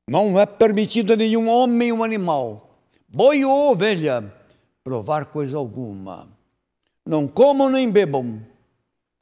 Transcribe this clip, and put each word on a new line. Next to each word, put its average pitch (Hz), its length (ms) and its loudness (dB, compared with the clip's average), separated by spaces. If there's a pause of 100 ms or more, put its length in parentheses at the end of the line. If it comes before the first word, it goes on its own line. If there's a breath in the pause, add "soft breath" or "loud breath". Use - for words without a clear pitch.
não 185 300 2
é 202 60 6
permitido 214 680 2
a - 20 4
nenhum 226 320 0
homem 240 440 2
ou 226 120 -2
animal, 156 800 -6 (260)
boi 269 380 4
ou 277 260 2
ovelha, 156 600 -2 (500)
provar 131 420 -4
coisa 147 320 -8
alguma. 101 720 -12 (760)
Não 156 220 -2
comam 269 420 2
nem 262 200 0
bebam. 139 560 -2 (760)